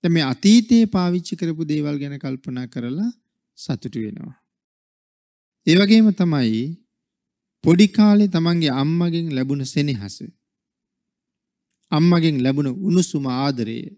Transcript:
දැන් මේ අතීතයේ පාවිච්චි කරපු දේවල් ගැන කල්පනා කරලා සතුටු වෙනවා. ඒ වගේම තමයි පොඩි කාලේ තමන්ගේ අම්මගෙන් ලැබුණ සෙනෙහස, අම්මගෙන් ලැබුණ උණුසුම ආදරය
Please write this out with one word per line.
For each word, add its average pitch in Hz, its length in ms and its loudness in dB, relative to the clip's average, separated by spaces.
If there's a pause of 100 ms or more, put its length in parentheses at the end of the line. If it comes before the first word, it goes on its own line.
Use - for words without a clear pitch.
දැන් 170 100 0
මේ 160 120 2
අතීතයේ 226 600 4
පාවිච්චි 180 480 -2
කරපු 165 300 -6
දේවල් 147 320 -4
ගැන 143 220 -10
කල්පනා 131 480 -10
කරලා 131 440 -6 (460)
සතුටු - 420 -10
වෙනවා. 110 360 -12 (1300)
ඒ 160 80 4
වගේම 214 360 6
තමයි 131 520 0 (1000)
පොඩි 175 240 6
කාලේ 208 400 4
තමන්ගේ 170 460 0
අම්මගෙන් 165 580 -2
ලැබුණ 135 340 -4
සෙනෙහස, 131 520 -4 (1700)
අම්මගෙන් 160 480 2
ලැබුණ 135 380 0
උණුසුම 175 520 0
ආදරය 123 500 -4 (180)